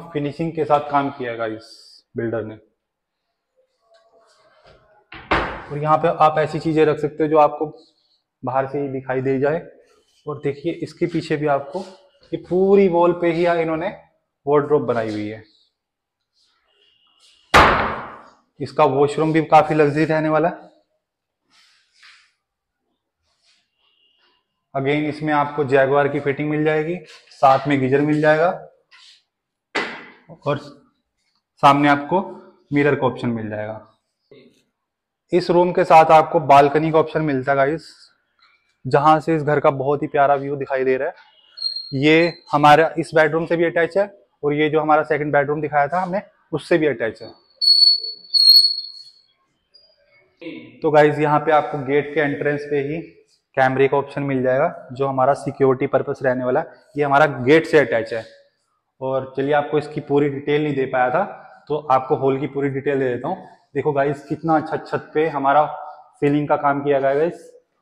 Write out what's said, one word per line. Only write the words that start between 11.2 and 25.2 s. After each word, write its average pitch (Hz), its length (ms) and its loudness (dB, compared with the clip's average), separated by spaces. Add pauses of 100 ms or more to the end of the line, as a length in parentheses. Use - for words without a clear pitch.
भी 147 120 -4
आपको 143 360 -4 (480)
ये 165 80 -6
पूरी 196 480 2
wall 170 240 2
पे 170 200 -2
ही 170 200 0
इन्होंने 165 360 -4 (580)
wardrobe 143 400 2
बनाई 117 240 -2
हुई 107 180 -8
है। 107 140 -14 (3250)
इसका 147 260 0
washroom 143 460 0
भी 160 120 2
काफी 156 300 4
luxury 151 300 2
रहने 156 240 0
वाला 156 200 2
है। - 240 -10 (4000)
Again, 143 320 -2
इसमें 151 280 -6